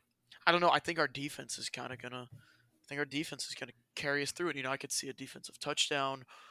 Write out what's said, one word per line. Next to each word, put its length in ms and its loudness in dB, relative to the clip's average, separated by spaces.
I 60 12
don't 80 6
know. 100 8
I 80 8
think 200 -2
our 100 4
defense 500 -6
is 100 -6
kinda 280 -8
gonna, 360 -10
I 540 -20
think 120 -4
our 60 0
defense 420 -4
is 80 -8
gonna 180 -10
carry 280 2
us 100 -2
through 160 0
it. 80 -2
You 60 -2
know, 80 0
I 60 0
could 160 -6
see 160 -2
a 40 -4
defensive 460 -14
touchdown 640 0